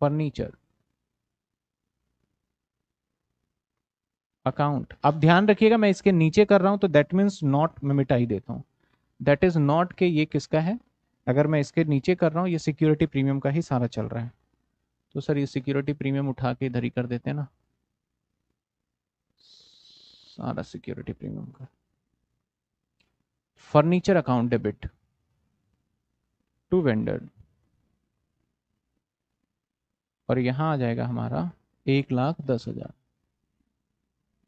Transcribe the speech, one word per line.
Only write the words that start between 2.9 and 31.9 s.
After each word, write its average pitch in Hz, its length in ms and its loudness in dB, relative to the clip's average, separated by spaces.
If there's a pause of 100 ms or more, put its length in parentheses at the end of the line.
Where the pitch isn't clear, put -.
account। 143 480 -2 (100)
अब 151 160 2
ध्यान 170 280 6
रखिएगा, 220 300 4
मैं 208 120 4
इसके 190 240 2
नीचे 165 320 4
कर 196 160 6
रहा 190 100 4
हूं 208 60 0
तो 196 120 0
that 147 240 4
means 196 360 0
not 147 340 0
मैं 139 120 0
मिटाई 131 300 2
देता 113 280 -4
हूं, - 80 -10 (580)
that 139 240 2
is 175 200 2
not 160 300 0
के 185 140 0
ये 156 200 0
किसका - 340 -2
है। 196 180 -4 (480)
अगर 139 200 2
मैं 156 120 0
इसके 165 260 -2
नीचे 151 300 0
कर 170 160 0
रहा 165 100 -4
हूं, 185 80 -2
ये 165 100 -4
security 156 460 0
premium 139 340 -2
का 139 100 -2
ही 156 120 0
सारा 123 260 -2
चल 110 180 -6
रहा 117 180 -8
है, 120 80 -12 (840)
तो 143 60 -6
सर 147 160 -2
ये 139 100 0
security 139 460 -4
premium 139 360 -4
उठा 127 240 -4
के 135 120 -6
इधर 123 180 -4
ही 123 60 -4
कर 120 180 -4
देते 123 220 -6
हैं 139 60 -4
ना, 147 120 -6 (1900)
सारा - 1300 -14
security - 500 -12
premium - 380 -12
का। 131 160 -20 (2000)
Furniture 175 440 4
account 123 340 0
debit 104 360 -4 (1800)
to 185 120 2
vendor, 110 360 0 (3000)
और 127 100 -2
यहां 127 280 -2
आ 151 100 0
जाएगा 120 300 -2
हमारा 123 420 -6 (360)
एक 139 260 0